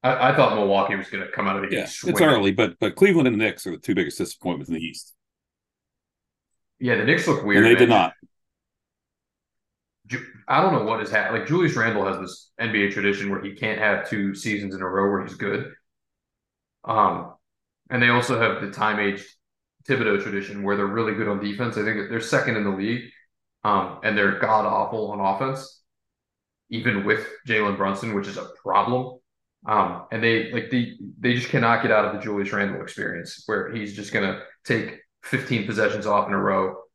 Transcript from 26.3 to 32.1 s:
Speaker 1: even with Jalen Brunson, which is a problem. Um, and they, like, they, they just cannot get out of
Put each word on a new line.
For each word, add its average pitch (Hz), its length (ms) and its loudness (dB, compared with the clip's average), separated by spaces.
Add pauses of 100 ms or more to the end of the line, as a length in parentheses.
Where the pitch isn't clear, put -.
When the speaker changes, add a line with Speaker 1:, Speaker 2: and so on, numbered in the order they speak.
Speaker 1:
even 107 360 -2
with 110 220 0 (200)
Jalen 104 280 0
Brunson, 101 380 -4
which 98 140 -4
is 98 100 -10
a - 120 -12 (140)
problem. 120 540 0 (480)
Um, 92 460 0
and 113 120 -4
they, 113 280 0
like, 117 180 -6
they, 123 240 -2 (260)
they 123 140 2
just 123 160 -4
cannot 117 320 2
get 113 100 2
out 107 140 4
of 101 80 -4